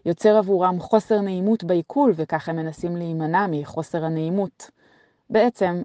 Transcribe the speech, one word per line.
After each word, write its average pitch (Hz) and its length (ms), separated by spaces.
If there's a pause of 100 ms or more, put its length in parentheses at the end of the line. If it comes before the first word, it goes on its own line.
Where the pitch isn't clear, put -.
יוצר 214 320
עבורם 185 420
חוסר 214 420
נעימות 196 420
בעיכול, 185 520
וכך 160 340
הם 165 60
מנסים 160 400
להימנע 165 540
מחוסר 156 560
הנעימות, 165 640 (600)
בעצם 196 560